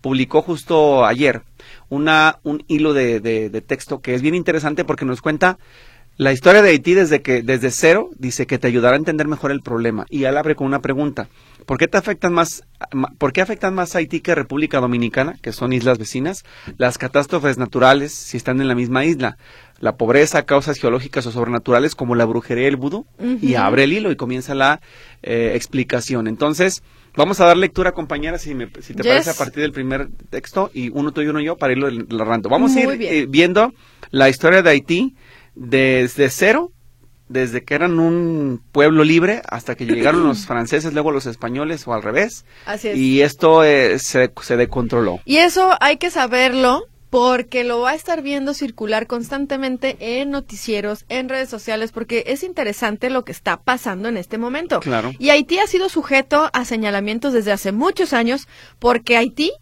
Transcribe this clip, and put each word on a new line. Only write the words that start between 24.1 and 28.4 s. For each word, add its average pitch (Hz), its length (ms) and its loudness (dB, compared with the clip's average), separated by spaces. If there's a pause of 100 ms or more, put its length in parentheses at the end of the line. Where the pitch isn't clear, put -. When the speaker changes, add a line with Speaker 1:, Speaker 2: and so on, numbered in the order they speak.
Speaker 1:
y 147 60 -2
comienza 127 400 -6
la, 139 240 2 (420)
eh, 117 320 -2
explicación. 123 720 -4
Entonces, 151 560 -2 (340)
vamos 180 220 2
a 190 80 6
dar 175 100 8
lectura, 185 360 0
compañera, 160 460 -8
si 151 180 -10